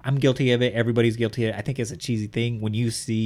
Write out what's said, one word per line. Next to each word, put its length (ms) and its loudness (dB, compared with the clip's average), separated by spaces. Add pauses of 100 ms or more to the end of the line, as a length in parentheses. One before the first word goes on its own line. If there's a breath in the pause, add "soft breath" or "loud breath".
I'm 140 0
guilty 340 2
of 80 2
it. 140 2
Everybody's 420 2
guilty 300 -2
of 80 -2
it. 40 -6
I 40 -6
think 160 -4
it's 140 -4
a 40 -10
cheesy 300 -4
thing. 340 -2
When 140 -2
you 160 2
see 360 -2